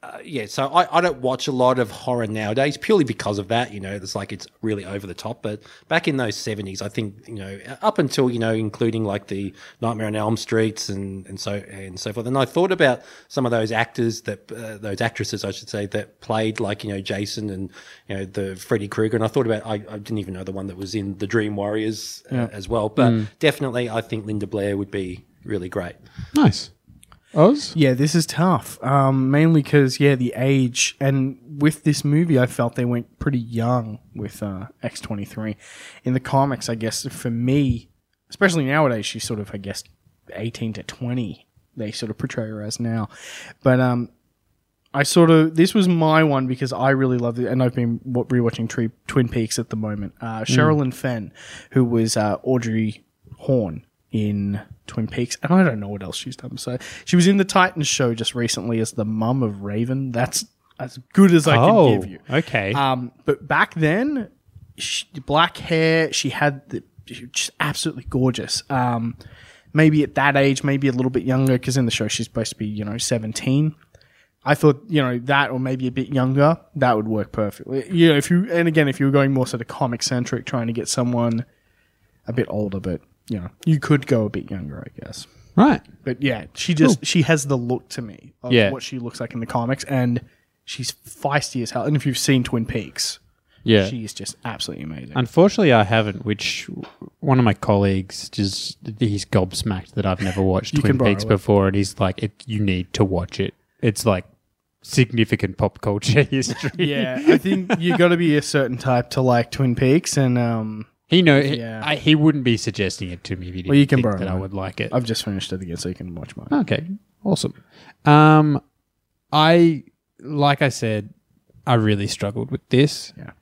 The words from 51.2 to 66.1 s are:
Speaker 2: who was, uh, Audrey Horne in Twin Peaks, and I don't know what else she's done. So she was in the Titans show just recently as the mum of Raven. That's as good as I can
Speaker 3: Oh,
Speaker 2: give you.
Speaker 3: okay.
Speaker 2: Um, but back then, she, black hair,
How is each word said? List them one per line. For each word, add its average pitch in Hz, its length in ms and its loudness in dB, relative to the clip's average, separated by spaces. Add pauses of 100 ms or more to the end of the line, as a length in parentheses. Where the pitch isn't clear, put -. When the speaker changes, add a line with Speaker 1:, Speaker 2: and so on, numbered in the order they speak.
Speaker 2:
who 131 120 4
was, 113 320 2
uh, 107 280 0
Audrey 113 600 -2 (360)
Horne 107 460 -2 (260)
in 101 500 -2 (260)
Twin 107 200 -6
Peaks, - 360 -6
and - 80 0
I 185 140 6
don't 117 160 -2
know 101 80 -8
what 101 120 -8
else 92 140 -10
she's 127 220 -10
done. 127 200 -14
So 123 200 -6 (260)
she - 140 2
was 175 100 6
in 202 80 6
the 196 80 2
Titans 180 440 2
show 123 260 0
just 113 200 -4
recently 117 460 -2
as 110 140 -4
the 113 100 -4
mum 110 400 0
of 101 200 -4
Raven. 120 500 -4
That's 123 320 -2 (340)
as 127 200 -12 (120)
good 190 220 8
as 156 160 6
I 143 60 6
can 131 140 8
Speaker 3:
Oh, 151 300 6
Speaker 2:
give 92 100 -8
you. 90 100 -16 (100)
Speaker 3:
okay. 120 420 -2
Speaker 2:
Um, 131 400 -2 (140)
but 147 200 -2
back 147 280 0
then, 214 560 -2 (480)
she, - 280 -8 (200)
black 160 320 2
hair, 160 560 0